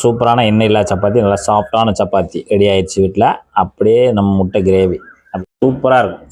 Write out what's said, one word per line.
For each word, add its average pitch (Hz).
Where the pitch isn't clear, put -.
சூப்பரான 120
எண்ணெய் 110
இல்லா 107
சப்பாத்தி, 104
நல்லா 98
சாஃப்டான 107
சப்பாத்தி 95
ரெடி 101
ஆயிடுச்சு 95
வீட்டுல. 98
அப்படியே 110
நம்ம 98
முட்டை 95
கிரேவி 95
அப்படி 92
சூப்பரா 131
இருக்கும், 92